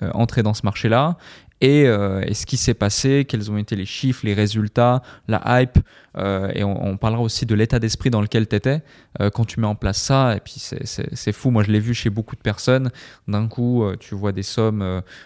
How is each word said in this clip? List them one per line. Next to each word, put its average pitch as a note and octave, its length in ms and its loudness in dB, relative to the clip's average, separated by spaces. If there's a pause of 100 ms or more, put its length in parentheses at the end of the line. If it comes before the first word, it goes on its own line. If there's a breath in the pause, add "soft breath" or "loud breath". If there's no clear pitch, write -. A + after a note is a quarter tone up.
euh, F2 120 -4
entrer A2+ 300 0
dans G#2+ 100 0
ce - 100 -6
marché-là A#2+ 520 2 (440 loud breath)
et, C#3+ 260 6
euh, G2+ 400 2
et G2+ 80 -2
ce - 100 -6
qui - 120 -4
s'est B2 180 0
passé, C3+ 500 2
quels G#2+ 280 -6
ont G#2 40 -2
été G#2 200 -4
les F#2+ 80 -6
chiffres, B2+ 420 -2
les G#2 80 0
résultats, A2 640 2 (280 loud breath)
la A2 180 0
hype, B2+ 320 4 (400 loud breath)
euh, G2 380 -2
et G2+ 80 0
on, G2 200 -2
on G2 120 -2
parlera A2+ 260 0
aussi A2+ 240 -2
de A2 80 2
l'état A2 240 2
d'esprit A2+ 320 -2
dans A2 100 2
lequel G#2+ 280 0
t'étais, C3+ 340 0 (380 loud breath)
euh, G#2 100 2
quand A#2 140 -2
tu - 160 -6
mets A2 80 2
en G#2 80 -2
place G2 200 -2
ça. C3+ 380 2
Et G2 60 -4
puis - 160 -20
c'est, - 280 -10
c'est, - 300 -8
c'est - 160 -4
fou, B2 220 0
moi A2 100 4
je G#2 80 0
l'ai G#2+ 80 4
vu A2+ 160 -2
chez A2+ 160 -2
beaucoup G#2+ 240 -6
de - 60 -18
personnes, B2+ 500 0 (380 loud breath)
d'un G#2+ 180 0
coup, A#2+ 380 0
euh, G2 120 -2
tu - 200 -12
vois G2+ 160 -2
des F#2+ 100 -4
sommes, G#2+ 400 0
euh, F#2 180 -2 (260 loud breath)